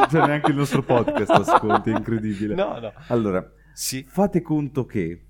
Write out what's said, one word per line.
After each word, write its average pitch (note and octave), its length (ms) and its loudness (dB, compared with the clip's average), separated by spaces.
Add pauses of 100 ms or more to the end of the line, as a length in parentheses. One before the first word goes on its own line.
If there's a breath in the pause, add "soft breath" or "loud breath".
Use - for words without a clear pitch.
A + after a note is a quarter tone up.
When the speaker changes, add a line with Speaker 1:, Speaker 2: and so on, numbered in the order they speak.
(100)
Speaker 1:
Cioè, D3+ 160 4
neanche D3 240 0
il C#3 60 0
nostro C#3 260 0
Speaker 2:
<laughs> - 0 -
Speaker 1:
podcast B2 480 0
ascolti, - 600 2
è A3 60 0
incredibile. G#2+ 600 -4
Speaker 2:
No, F#3 240 -4
no. A2 120 -10 (160)
Speaker 1:
Allora, G#2 400 0 (240 soft breath)
Speaker 2:
Sì. - 360 -8
Speaker 1:
fate G3 340 0
conto C#3+ 440 -2
che F2 440 -6